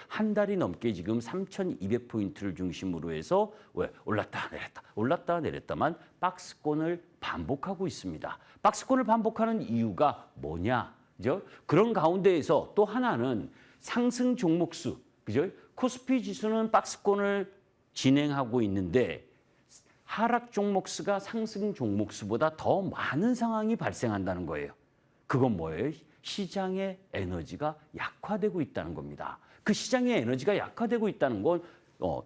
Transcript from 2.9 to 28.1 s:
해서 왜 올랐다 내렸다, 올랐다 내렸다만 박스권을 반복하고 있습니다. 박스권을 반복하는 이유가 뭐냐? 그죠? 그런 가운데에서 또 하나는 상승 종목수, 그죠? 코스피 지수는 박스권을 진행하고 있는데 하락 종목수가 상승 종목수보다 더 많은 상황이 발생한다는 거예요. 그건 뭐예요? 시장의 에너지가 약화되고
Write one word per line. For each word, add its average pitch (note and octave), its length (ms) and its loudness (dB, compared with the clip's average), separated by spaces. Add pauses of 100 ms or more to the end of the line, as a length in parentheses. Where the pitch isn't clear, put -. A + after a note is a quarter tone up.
해서 F3+ 420 0 (200)
왜 - 180 -4 (140)
올랐다 - 440 -2
내렸다, - 320 -12 (140)
올랐다 E3+ 440 0
내렸다만 A#2 580 -2 (220)
박스권을 E3+ 840 -2 (160)
반복하고 F3 680 -4
있습니다. - 500 -8 (240)
박스권을 C4 440 4
반복하는 A3 560 2
이유가 A#2 760 0
뭐냐? F#2 580 -2 (240)
그죠? C3+ 260 -2 (220)
그런 A3 280 6
가운데에서 E3+ 840 4
또 G#3 100 6
하나는 C3+ 640 0 (300)
상승 B3 560 0
종목수, E3 640 0 (240)
그죠? C#3 260 2 (260)
코스피 B3+ 460 0
지수는 A3 500 0
박스권을 G3+ 840 2 (400)
진행하고 C#3 680 2
있는데 F#2+ 640 2 (800)
하락 A#3 480 0
종목수가 G3+ 680 0
상승 G#3+ 540 -4
종목수보다 G#2+ 840 0
더 D#3 240 2
많은 G3 540 0
상황이 A3+ 400 0
발생한다는 G2 680 -2
거예요. D2 280 -6 (540)
그건 B2+ 280 2
뭐예요? E2 360 -2 (320)
시장의 F#3+ 760 -4 (140)
에너지가 D3 640 -4 (180)
약화되고 F#3 680 -4